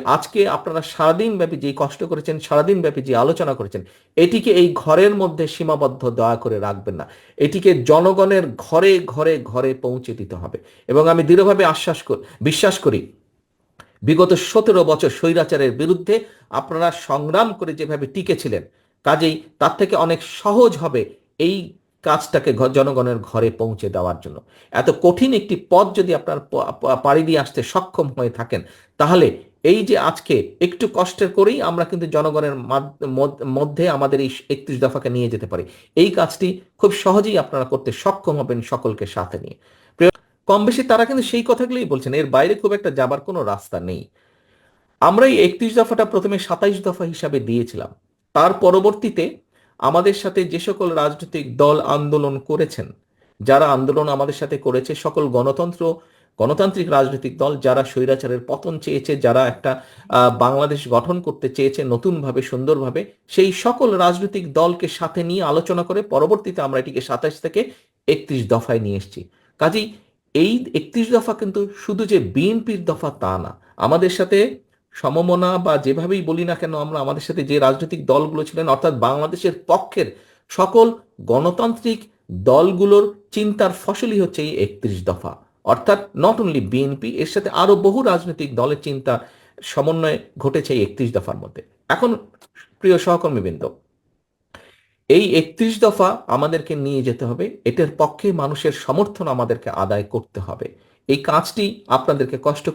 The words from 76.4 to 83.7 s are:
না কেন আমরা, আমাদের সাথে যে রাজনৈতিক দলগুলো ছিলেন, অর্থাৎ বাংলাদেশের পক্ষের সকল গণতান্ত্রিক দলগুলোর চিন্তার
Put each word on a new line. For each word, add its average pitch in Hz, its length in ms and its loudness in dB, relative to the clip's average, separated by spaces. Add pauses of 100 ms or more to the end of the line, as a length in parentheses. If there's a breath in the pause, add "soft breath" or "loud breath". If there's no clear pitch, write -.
না 170 100 -2
কেন 160 180 -6 (120)
আমরা, 156 140 -6
আমাদের 143 280 -6
সাথে 160 160 -4
যে 143 160 -2
রাজনৈতিক 151 460 0
দলগুলো 156 380 0
ছিলেন, 160 240 -6
অর্থাৎ 147 260 2 (140)
বাংলাদেশের 156 460 -2 (140)
পক্ষের 175 400 0 (420 soft breath)
সকল 226 380 4 (340)
গণতান্ত্রিক 220 800 0 (500)
দলগুলোর 190 560 6 (260)
চিন্তার 208 400 0 (100)